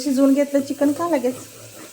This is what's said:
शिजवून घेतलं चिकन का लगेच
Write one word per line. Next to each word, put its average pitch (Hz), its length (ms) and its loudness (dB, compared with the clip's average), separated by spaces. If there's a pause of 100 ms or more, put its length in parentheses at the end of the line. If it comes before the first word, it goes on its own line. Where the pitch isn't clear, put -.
शिजवून 277 300 4
घेतलं 285 260 2
चिकन 285 320 0
का 339 160 -4
लगेच 254 260 0 (580)